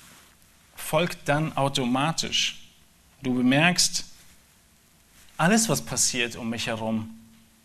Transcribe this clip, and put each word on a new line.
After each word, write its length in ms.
folgt 540
dann 260
automatisch. 1120
Du 140
bemerkst, 680
alles, 320
was 140
passiert 520
um 140
mich 160
herum, 500